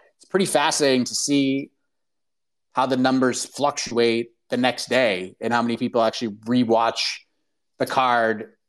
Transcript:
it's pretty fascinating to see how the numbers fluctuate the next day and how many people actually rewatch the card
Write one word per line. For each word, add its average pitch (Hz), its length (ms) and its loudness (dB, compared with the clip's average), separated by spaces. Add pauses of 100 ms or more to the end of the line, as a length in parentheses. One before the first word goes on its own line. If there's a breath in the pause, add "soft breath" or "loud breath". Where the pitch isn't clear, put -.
(160 soft breath)
it's - 100 -20
pretty 190 200 0
fascinating 143 600 2
to - 100 -8
see 139 560 0 (1000)
how 131 140 -2
the 131 100 0
numbers 131 500 2
fluctuate 117 840 -2 (180)
the 131 60 -4
next 123 320 -2
day 104 540 0
and 113 100 -4
how 120 100 2
many 117 140 -2
people 120 260 -2
actually 110 320 -2 (120)
rewatch 117 720 0 (580)
the 127 80 -2
card 117 680 0 (160)